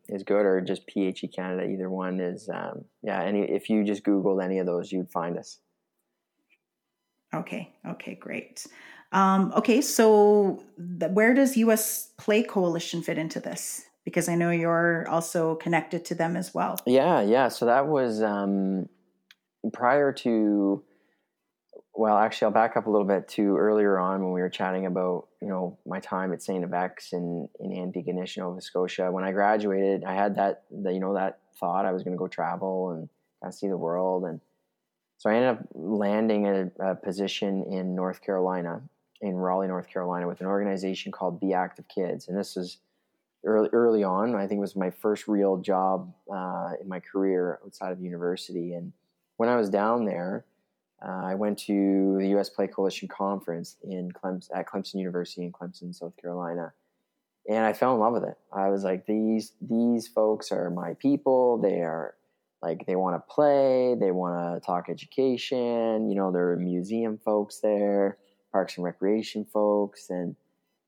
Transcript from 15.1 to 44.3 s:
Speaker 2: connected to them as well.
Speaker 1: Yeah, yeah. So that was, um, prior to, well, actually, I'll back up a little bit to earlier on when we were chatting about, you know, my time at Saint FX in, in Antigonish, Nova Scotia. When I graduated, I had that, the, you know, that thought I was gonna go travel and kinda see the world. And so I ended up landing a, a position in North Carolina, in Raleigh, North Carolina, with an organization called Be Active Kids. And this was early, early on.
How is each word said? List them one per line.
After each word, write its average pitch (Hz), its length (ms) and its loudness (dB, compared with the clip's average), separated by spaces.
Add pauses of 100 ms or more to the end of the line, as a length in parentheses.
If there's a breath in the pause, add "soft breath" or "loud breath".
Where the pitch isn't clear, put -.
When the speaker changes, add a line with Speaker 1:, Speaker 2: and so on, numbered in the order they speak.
Speaker 2:
connected 165 520 -2
to 175 100 -6
them 170 200 -2
as 180 200 -6
well. 175 320 -2
Speaker 1:
Yeah, 135 340 6
yeah. 113 280 6
So 117 180 0
that 131 200 4
was, 123 360 2
um, 98 640 0 (840)
prior 135 420 2
to, 104 720 2 (1080)
well, 107 240 4
actually, 110 300 2
I'll 104 40 0
back 113 240 4
up 113 120 -2
a - 20 0
little 104 160 4
bit 95 240 2
to 101 280 2
earlier 101 420 4
on 95 240 0
when 92 80 -2
we 90 100 0
were 92 80 0
chatting 92 380 -2
about, 90 400 -2 (120)
you 110 80 -8
know, 92 380 -4
my 92 140 -6
time 95 340 -4
at 82 80 -8
Saint 92 240 -4
FX 90 480 -4
in, 87 340 -4 (120)
in 98 120 -8
Antigonish, 92 680 -6
Nova 92 240 -8
Scotia. 92 500 -2
When 92 120 -2
I 95 80 -2
graduated, 98 720 2
I 92 120 -4
had 101 220 0
that, 101 340 0
the, 98 200 -4
you 95 80 -2
know, 95 140 -2
that 95 280 -2 (180)
thought 92 260 0
I 95 60 0
was 92 100 -2
gonna 92 160 -6
go 92 100 -4
travel 92 640 -4
and 80 180 -8 (340)
kinda 90 100 -10
see - 140 -6
the 95 100 -2
world. 90 460 0
And 82 160 -6 (800)
so - 120 0
I 107 60 4
ended 123 140 4
up 120 240 -2
landing 104 760 0
a, 95 320 0
a 95 160 0
position 98 760 -4
in 92 240 -4
North 92 280 -4
Carolina, 92 600 -2 (400)
in 98 140 -4
Raleigh, 92 320 0
North 90 220 -6
Carolina, 90 380 -4
with 87 120 -8
an 92 80 -6
organization 98 640 -2
called 90 300 -6
Be 95 120 0
Active 90 360 -4
Kids. 92 400 -4
And 90 80 -4
this - 180 -6
was 92 220 -8 (680)
early, 107 280 2
early 117 300 4
on. 101 320 0